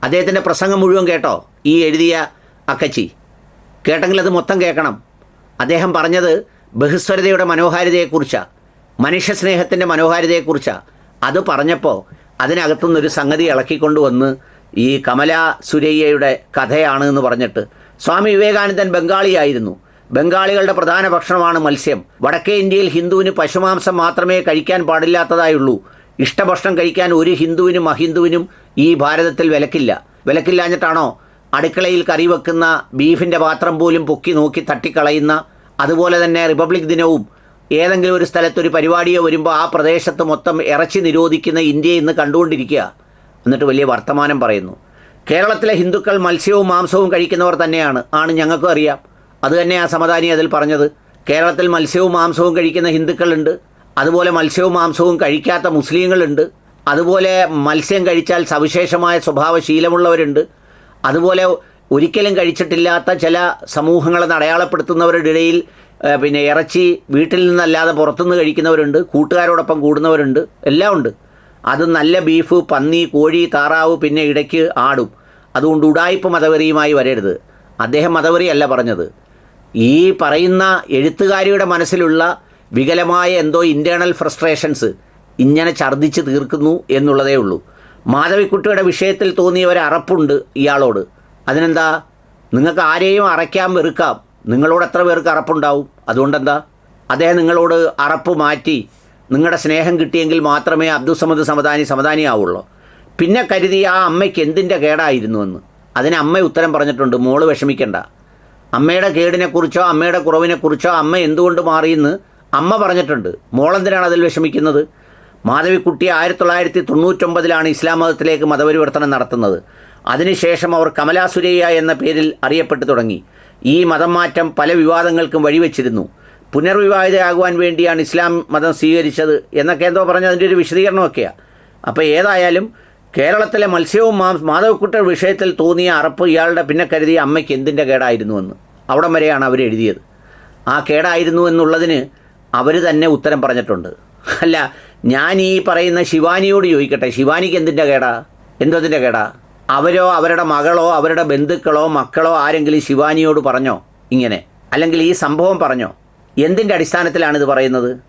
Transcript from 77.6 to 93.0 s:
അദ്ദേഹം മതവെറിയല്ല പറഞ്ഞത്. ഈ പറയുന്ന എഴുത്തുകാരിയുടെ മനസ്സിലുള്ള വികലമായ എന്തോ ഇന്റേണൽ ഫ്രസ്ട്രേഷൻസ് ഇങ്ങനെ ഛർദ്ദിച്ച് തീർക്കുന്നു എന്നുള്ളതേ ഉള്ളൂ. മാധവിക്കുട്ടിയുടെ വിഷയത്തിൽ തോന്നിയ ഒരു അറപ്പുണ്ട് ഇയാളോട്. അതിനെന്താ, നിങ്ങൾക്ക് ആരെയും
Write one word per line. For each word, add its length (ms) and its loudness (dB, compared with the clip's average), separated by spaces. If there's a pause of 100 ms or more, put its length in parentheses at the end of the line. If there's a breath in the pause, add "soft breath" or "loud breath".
അദ്ദേഹം 340 0
മതവെറിയല്ല 520 2
പറഞ്ഞത്. 380 0 (680 soft breath)
ഈ 180 4 (300)
പറയുന്ന 680 2
എഴുത്തുകാരിയുടെ 720 0
മനസ്സിലുള്ള 580 0 (500 soft breath)
വികലമായ 580 0 (120)
എന്തോ 200 2
ഇന്റേണൽ 500 0
ഫ്രസ്ട്രേഷൻസ് 760 -2 (500 soft breath)
ഇങ്ങനെ 420 2
ഛർദ്ദിച്ച് 400 0
തീർക്കുന്നു 720 -2
എന്നുള്ളതേ 460 2
ഉള്ളൂ. 220 0 (480 loud breath)
മാധവിക്കുട്ടിയുടെ 760 0
വിഷയത്തിൽ 460 0 (100)
തോന്നിയ 280 2
ഒരു 120 2
അറപ്പുണ്ട് 640 0 (140)
ഇയാളോട്. 460 0 (460 soft breath)
അതിനെന്താ, 400 0 (680)
നിങ്ങൾക്ക് 260 0
ആരെയും 520 2